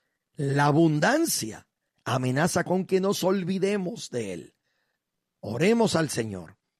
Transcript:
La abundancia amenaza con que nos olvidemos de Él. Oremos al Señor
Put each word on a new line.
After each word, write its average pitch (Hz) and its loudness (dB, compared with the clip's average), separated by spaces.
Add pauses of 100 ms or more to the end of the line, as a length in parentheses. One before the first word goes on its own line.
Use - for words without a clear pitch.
(340)
La 143 0
abundancia 160 2 (380)
amenaza 131 0
con 185 -2
que 185 0
nos 196 -2
olvidemos 190 -2
de 104 -6
Él. - -14 (880)
Oremos 185 2
al 160 0
Señor 98 -8 (220)